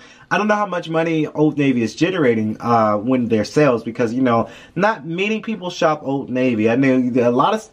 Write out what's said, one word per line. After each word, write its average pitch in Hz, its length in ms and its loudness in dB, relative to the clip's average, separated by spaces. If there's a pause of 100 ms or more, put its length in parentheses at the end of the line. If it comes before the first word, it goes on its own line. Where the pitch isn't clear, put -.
(320)
I - 60 0
don't 214 100 -2
know 214 80 2
how 208 120 -2
much 175 200 -6
money 160 400 0
Old 151 300 0
Navy 135 240 2
is 110 140 -2
generating, 123 680 0
uh, 110 340 2
when 120 320 0
their 107 160 2
sales, 127 400 2
because, 117 300 -4
you 127 80 -2
know, 117 260 2 (260)
not 180 320 0
many 196 360 -4
people 180 280 -8
shop 156 340 0
Old 135 260 -4
Navy. 123 400 0
I 120 80 2
mean, 127 420 2
a 120 100 2
lot 147 240 2
of 214 60 -2
s-, - 140 -18